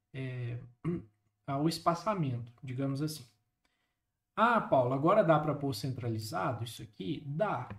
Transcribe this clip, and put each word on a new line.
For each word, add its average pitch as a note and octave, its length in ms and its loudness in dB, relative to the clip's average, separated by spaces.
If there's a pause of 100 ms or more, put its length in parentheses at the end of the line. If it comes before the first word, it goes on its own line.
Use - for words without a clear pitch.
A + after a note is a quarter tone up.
(140)
é, B2+ 440 -6 (240)
<clears throat> - 640 -8
ao D3 220 2
espaçamento, D#3+ 840 -2 (120)
digamos C3+ 400 -4
assim. D#3 240 -6 (1080)
Ah, A3 280 4
Paulo, C3 320 4
agora F3+ 280 6
dá D#3+ 160 6
pra D3+ 160 0
pôr C#3 200 -2
centralizado A#2+ 880 -4
isso - 180 -12
aqui? F3 440 -8
Dá, D3+ 420 -2 (100)